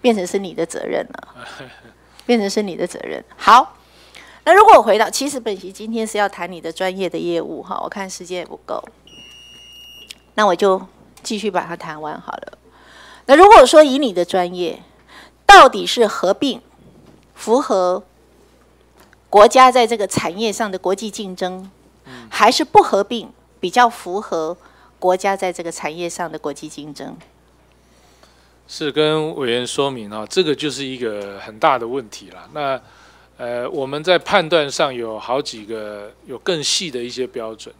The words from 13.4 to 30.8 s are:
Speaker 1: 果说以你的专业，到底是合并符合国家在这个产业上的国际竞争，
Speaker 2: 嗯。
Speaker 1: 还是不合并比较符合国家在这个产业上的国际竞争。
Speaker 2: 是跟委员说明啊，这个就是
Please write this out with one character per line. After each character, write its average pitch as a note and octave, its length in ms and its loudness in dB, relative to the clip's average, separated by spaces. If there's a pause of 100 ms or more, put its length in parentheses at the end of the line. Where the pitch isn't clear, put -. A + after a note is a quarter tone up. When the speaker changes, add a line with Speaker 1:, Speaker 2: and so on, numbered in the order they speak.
Speaker 1:
果 G4+ 180 12
说 D4+ 200 8
以 C4+ 140 0
你 C4+ 140 -2
的 F3 120 0
专 F3+ 280 -2
业， F3+ 300 -6 (640)
到 F4+ 220 10
底 F#3 180 -4
是 A3+ 220 0
合 G3 260 -2
并 B3+ 260 -6 (720)
符 A#3 260 0
合 F#3+ 420 -2 (1300)
国 G#3 160 10
家 B3+ 240 6
在 A#3+ 160 2
这 A#3 100 -2
个 G3+ 120 -4
产 - 280 -4
业 G#3+ 160 -4
上 G#3+ 160 -6
的 F#3+ 80 -8
国 F3+ 160 -2
际 G#3 160 -6
竞 F#3+ 280 -12
争， F#3 340 -8 (360)
Speaker 2:
嗯。 B2 220 -20
Speaker 1:
还 G#3+ 220 4
是 D4+ 140 0
不 G#4 180 6
合 G3+ 220 0
并 G#3 260 -10 (300)
比 F#3 100 -6
较 B3 180 4
符 G3 320 -8
合 E3+ 360 -6 (420)
国 F3+ 180 0
家 G3 200 -2
在 F#3 160 -6
这 E3+ 100 -12
个 E3 80 -8
产 D#3+ 260 -10
业 F3 120 -8
上 E3+ 220 -10
的 D#3+ 80 -14
国 D3 140 -10
际 D3+ 160 -14
竞 D3 240 -16
争。 - 240 -16 (1500)
Speaker 2:
是 D3 260 -8
跟 D3+ 440 -2
委 C3 140 -4
员 A#2+ 160 -2
说 C#3 240 -2
明 A2+ 200 -12
啊， G#2+ 180 -12
这 F#3 160 -2
个 D3+ 100 0
就 C#3+ 160 -6
是 C3+ 140 -10